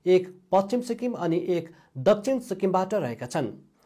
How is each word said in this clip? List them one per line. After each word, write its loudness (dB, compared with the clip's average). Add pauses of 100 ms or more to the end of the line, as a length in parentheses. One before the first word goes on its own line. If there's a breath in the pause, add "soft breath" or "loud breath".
एक 6 (260)
पश्चिम 2
सिक्किम -6
अनि 0 (100)
एक -2 (300 soft breath)
दक्षिण 2
सिक्किमबाट -2
रहेका -4
छन्। -2 (340 soft breath)